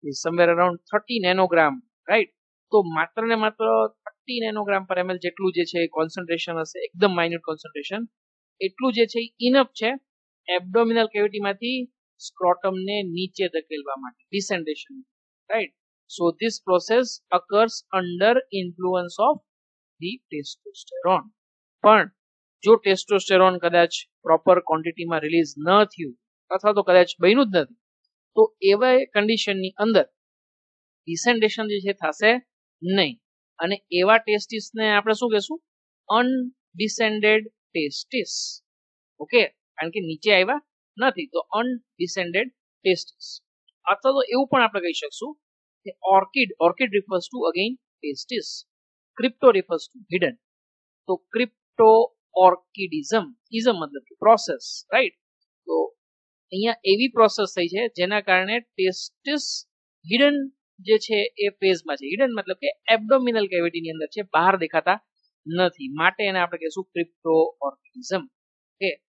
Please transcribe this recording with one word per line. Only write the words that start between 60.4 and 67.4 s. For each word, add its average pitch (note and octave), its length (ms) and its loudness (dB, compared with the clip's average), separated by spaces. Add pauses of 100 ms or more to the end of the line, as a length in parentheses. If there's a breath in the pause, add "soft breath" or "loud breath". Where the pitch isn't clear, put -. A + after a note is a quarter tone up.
જે G#3 200 2
છે G#3+ 400 -2
એ G3+ 100 0
ફેઝમાં F3+ 480 -2
છે. C3+ 100 -12
હિડન A#3 280 0
મતલબ F#3+ 260 -6
કે C#4+ 60 -6
એબ્ડોમિનલ A3+ 800 0
કેવિટીની E3+ 440 -4
અંદર D#3 160 -8
છે, G#3+ 160 -10
બહાર F#3 340 2
દેખાતા F3 440 -2 (460)
નથી, E3+ 420 -2
માટે E3+ 360 -2
એને F#3+ 140 -2
આપણે F3 200 -2
કહીશું D#3+ 380 -10
crypto E3 400 -2 (320)